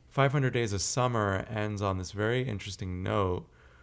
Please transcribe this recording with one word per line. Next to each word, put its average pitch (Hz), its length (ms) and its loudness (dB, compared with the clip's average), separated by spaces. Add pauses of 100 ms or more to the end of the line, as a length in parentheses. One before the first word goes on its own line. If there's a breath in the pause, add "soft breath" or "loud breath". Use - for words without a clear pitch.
five 135 220 2
hundred 131 220 2
Days 117 200 0
of 95 80 0
Summer 110 680 2
ends 107 320 -2
on 98 160 0
this 92 140 -6
very 117 360 0
interesting 95 560 -6
note 98 440 0 (360 soft breath)